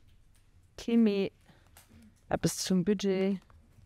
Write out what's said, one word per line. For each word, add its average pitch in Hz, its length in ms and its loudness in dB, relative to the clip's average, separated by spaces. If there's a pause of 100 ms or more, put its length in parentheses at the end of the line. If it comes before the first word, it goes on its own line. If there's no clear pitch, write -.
(760)
Kimi 220 560 2 (960)
etwas - 300 -2
zum 180 260 0
Budget 190 560 0 (460)